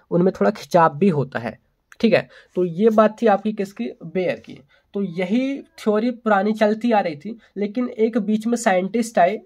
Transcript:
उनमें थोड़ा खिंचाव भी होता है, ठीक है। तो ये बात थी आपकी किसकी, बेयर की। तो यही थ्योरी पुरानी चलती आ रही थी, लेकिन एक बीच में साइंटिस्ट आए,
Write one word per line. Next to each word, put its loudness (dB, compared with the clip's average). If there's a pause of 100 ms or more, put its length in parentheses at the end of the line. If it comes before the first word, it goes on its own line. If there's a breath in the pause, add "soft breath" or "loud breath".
(100)
उनमें 2
थोड़ा 2
खिंचाव 2
भी 4
होता -2
है, -8 (420)
ठीक 2
है। 2 (260 soft breath)
तो 0
ये 0
बात 2
थी 0
आपकी 2
किसकी, -8 (140)
बेयर -4
की। -20 (340)
तो -4
यही -4
थ्योरी -2
पुरानी 0
चलती 0
आ 4
रही -4
थी, -14 (180 soft breath)
लेकिन -4
एक 0
बीच -2
में 0
साइंटिस्ट 0
आए, 2